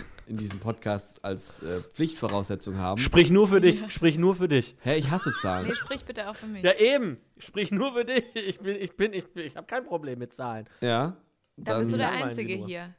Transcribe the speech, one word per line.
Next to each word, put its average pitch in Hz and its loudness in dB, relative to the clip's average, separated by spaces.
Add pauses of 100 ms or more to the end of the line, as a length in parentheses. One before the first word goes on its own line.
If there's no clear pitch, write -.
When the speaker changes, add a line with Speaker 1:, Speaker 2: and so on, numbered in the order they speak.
(260)
Speaker 1:
in 113 -8
diesem 104 -6
Podcast 104 -6
als, - -8
äh, 87 -6 (120)
Pflichtvoraussetzung 101 -4
haben. 95 -2
Speaker 2:
Sprich 156 6
nur 196 8
für 190 6
dich, 180 6
Speaker 3:
Ja. 214 -10
Speaker 2:
sprich 160 2
nur 180 4
für 180 0
dich. 135 2
Speaker 1:
Hä, 135 0
ich 135 -2
hasse 170 0
Zahlen. 92 -2
Speaker 3:
Nee, - 0
sprich - -6
bitte 214 -10
auch 208 -10
für 220 -14
mich. 202 -8
Speaker 2:
Ja, 185 8
eben. 226 4 (200)
Sprich - -4
nur 247 0
für 240 0
dich. 247 2 (100)
Ich 202 -6
bin, 196 -4
ich 185 -8
bin, 208 0
ich 180 -8
bin, 170 -10
ich 139 -14
hab - -16
kein 254 -6
Problem 147 -6
mit 120 -10
Zahlen. 113 -10 (140)
Speaker 1:
Ja, 127 0 (420)
Speaker 3:
Da 110 -4
bist 113 0
du - -2
Speaker 1:
dann - 0
Speaker 3:
der 262 0
Speaker 2:
Langweilen 254 -4
Speaker 3:
Einzige 226 -6
Speaker 2:
die 190 -6
nur. 196 -10
Speaker 3:
hier. 175 -12